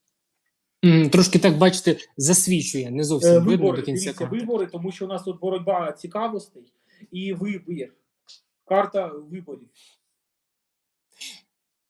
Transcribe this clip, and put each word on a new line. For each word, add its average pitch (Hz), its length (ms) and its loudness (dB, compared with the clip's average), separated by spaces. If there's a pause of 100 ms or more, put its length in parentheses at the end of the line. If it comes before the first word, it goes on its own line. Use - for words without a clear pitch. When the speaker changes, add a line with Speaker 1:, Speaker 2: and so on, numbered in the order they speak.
(840)
Speaker 1:
Мгм, 160 280 6
трошки 180 280 4
так, 160 200 4
бачите, 180 380 2 (200)
засвічує, 143 720 0
не 143 140 -2
зовсім 156 260 2
Speaker 2:
Е, 170 80 8
Speaker 1:
видно 170 120 4
Speaker 2:
вибори, 180 280 2
Speaker 1:
до 135 80 -6
кінця 139 180 -4
Speaker 2:
дивіться, 143 200 -6
Speaker 1:
карти. 202 160 -6
Speaker 2:
вибори, 220 260 -2
тому 175 260 -10
що 196 120 -10
у 185 40 -10
нас 185 140 -8
тут 185 180 -10
боротьба 180 520 -2
цікавостей 202 800 -10 (400)
і 190 200 -6
вибір. 175 600 -8 (720)
Карта 196 420 0 (240)
виборів. 147 380 -16 (2250)